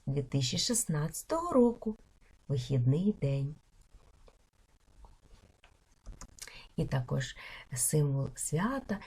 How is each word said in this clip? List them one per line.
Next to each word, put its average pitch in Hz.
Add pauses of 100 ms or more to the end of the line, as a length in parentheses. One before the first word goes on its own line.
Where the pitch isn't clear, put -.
дві 135
тисячі 127
шістнадцятого 247
року, 233 (500)
вихідний 139
день. 139 (3250)
І 156
також 135 (380)
символ 139
свята — 214